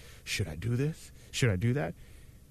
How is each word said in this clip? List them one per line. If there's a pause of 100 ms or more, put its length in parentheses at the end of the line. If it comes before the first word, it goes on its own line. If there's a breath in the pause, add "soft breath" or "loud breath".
(240 loud breath)
"Should
I
do
this? (200 soft breath)
Should
I
do
that?" (560 soft breath)